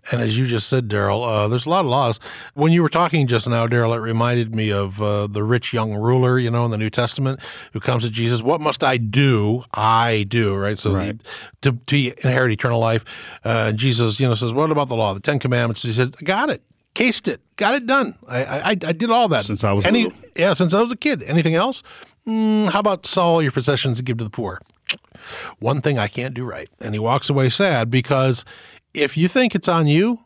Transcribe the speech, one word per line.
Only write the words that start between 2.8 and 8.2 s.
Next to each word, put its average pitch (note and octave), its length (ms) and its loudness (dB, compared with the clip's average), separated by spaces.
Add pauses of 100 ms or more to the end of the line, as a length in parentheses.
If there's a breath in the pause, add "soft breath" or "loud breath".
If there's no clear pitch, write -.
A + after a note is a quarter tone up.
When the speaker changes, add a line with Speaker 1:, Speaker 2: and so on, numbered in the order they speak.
Speaker 1:
were D#3 80 2
talking D#3+ 380 2
just A#2 200 0
now, A#2 200 0
Daryl, A#2 280 2
it A#2 40 -4
reminded A2+ 560 0
me G#2+ 160 0
of, G2+ 300 -2
uh, G#2 260 0
the G#2 160 -4
rich A2+ 280 0
young A2 220 -2
ruler, B2+ 460 2
you A#2 100 0
know, A#2+ 160 0
in A#2 60 -2
the G#2+ 60 -4
New A2 120 -2
Testament, C3 500 -4 (340 loud breath)
who G#2+ 60 -8
comes A#2+ 260 0
to A#2 40 -2
Jesus, A#2 320 0